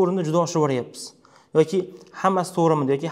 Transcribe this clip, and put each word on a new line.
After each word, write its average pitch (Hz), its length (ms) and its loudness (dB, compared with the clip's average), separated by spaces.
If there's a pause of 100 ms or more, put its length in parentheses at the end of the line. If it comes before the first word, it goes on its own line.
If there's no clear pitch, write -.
o'rinda 185 260 0
juda 160 180 2
oshirib 160 200 0
boryapmiz? 131 380 -4 (560)
Yoki 160 200 2 (420)
hammasi 185 360 0
to'g'rimidi 156 380 2
yoki 147 160 -4